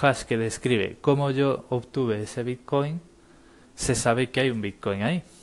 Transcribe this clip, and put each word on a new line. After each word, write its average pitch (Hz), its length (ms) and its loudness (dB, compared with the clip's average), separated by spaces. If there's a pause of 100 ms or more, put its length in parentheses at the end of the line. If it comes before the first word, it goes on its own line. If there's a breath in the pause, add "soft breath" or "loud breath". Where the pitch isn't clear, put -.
hash 139 220 2
que 117 160 0
describe 113 640 0
cómo 139 300 2
yo 135 380 0
obtuve 120 540 -2
ese 113 200 -8
Bitcoin, 139 600 -4 (720 loud breath)
se - 200 0
sabe 123 360 2
que 131 100 0
hay 135 100 2
un 113 120 -2
Bitcoin 101 400 -4
ahí. 160 220 0 (180 loud breath)